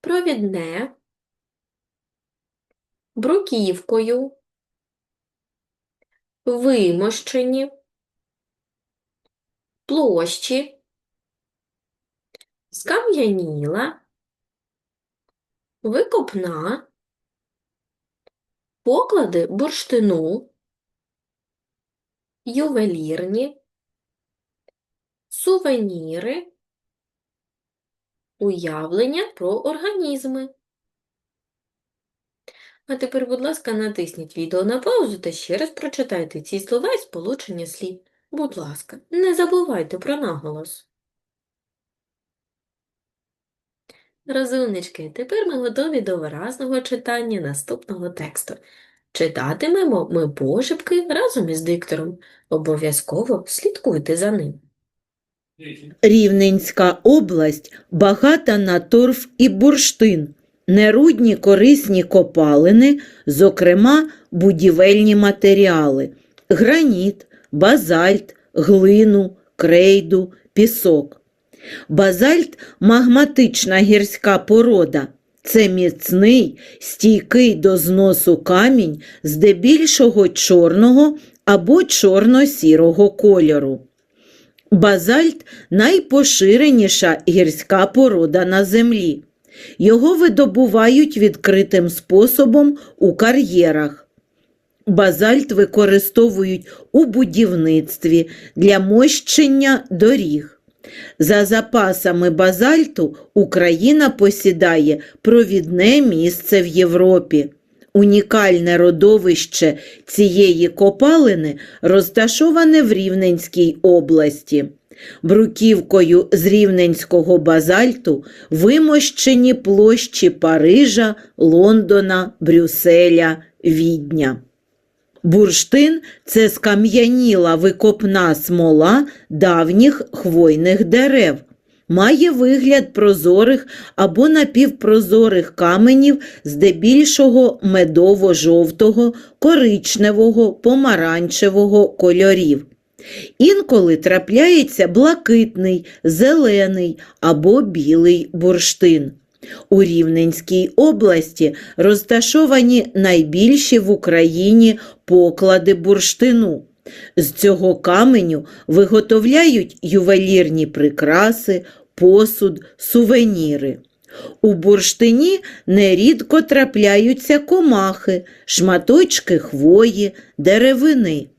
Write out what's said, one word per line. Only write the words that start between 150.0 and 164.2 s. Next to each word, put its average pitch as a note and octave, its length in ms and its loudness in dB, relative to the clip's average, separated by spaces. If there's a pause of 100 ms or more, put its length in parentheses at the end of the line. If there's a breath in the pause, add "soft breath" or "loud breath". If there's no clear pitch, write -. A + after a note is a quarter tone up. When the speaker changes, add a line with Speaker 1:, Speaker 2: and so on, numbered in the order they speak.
Speaker 2:
області F#3+ 800 0 (220 loud breath)
розташовані A#3+ 1160 2
найбільші F#3+ 880 2
в G3 120 -2
Україні G3 880 2 (260 loud breath)
поклади F3+ 680 2
бурштину. G3 880 0 (540 loud breath)
З D3 140 -2
цього F#3 440 0
каменю F3+ 720 0 (220 loud breath)
виготовляють A3 1120 2
ювелірні F3+ 840 0
прикраси, D#3+ 960 -2 (340 soft breath)
посуд, G3 640 2 (160 soft breath)
сувеніри. F#3+ 1000 -2 (640 loud breath)